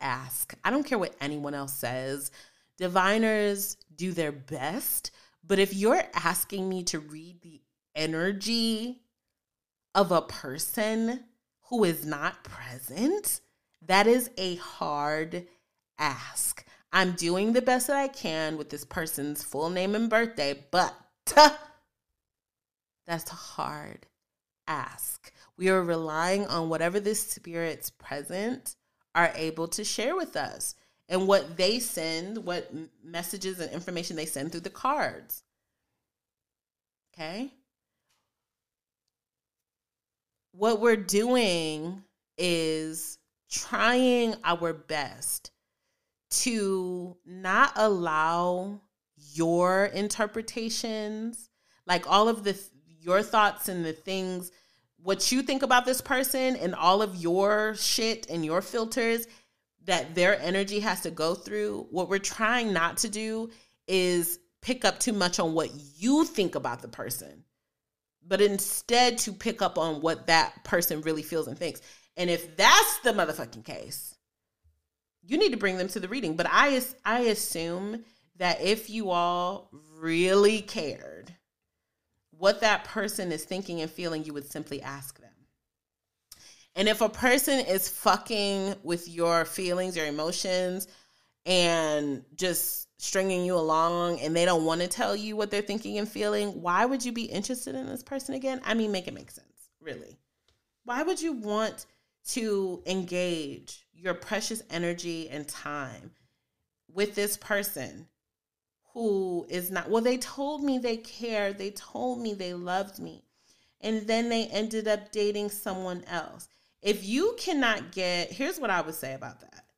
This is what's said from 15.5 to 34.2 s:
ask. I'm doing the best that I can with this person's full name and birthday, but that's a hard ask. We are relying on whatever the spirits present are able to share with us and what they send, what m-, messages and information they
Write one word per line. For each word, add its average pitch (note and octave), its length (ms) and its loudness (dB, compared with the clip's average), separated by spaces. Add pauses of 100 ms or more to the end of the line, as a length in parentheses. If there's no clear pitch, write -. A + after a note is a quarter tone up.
ask. - 680 -4 (280)
I'm F3+ 200 4
doing F3+ 400 2
the B3 100 4
best B3+ 260 2
that C#4 80 2
I C#4 120 0
can D#3+ 480 -4
with D3 140 -8
this C#3+ 140 -10
person's D3 580 -4
full D#3+ 280 -4
name F#3 240 0
and A3+ 140 0
birthday, A3 600 0
but E3+ 240 2 (2000)
that's E3 240 -6
a - 40 -14
hard - 720 -10 (600)
ask. - 680 -6 (240)
We F#3 120 2
are F#3+ 140 6
relying E3+ 640 0
on E3 220 -2
whatever E3 320 0
the G#3 140 0
spirits E3+ 760 -6
present F#3+ 840 -8 (380)
are E3+ 200 4
able D#3+ 340 -4
to G#3 160 -6
share A#3 300 -2
with F4+ 220 -4
us - 380 -6 (340)
and F#3 180 2
what F#3+ 300 4
they G3+ 240 2
send, F3 580 -4
what F3 320 -6
m-, D#3 200 -12 (120)
messages F3+ 580 -8
and D#3 120 -6
information F3 440 -6
they D#3 100 -4